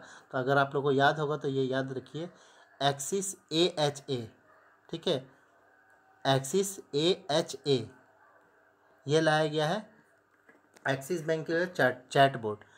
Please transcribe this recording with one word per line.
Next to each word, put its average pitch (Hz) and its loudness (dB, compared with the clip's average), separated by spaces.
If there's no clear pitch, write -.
तो 139 -4
अगर 131 2
आप 139 2
लोग 139 0
को 143 2
याद 143 4
होगा 147 -2
तो 143 -4
ये 135 0
याद 131 -2
रखिए, 147 -10
एक्सिस 143 -2
एएचए, 143 0
ठीक 165 -6
है, 160 0
एक्सिस 135 0
एएचए, 147 0
ये 151 4
लाया 156 2
गया 151 0
है 208 -2
एक्सिस 147 -4
बैंक 160 -2
के 170 -2
चैट, 139 -2
चैटबॉट, 135 2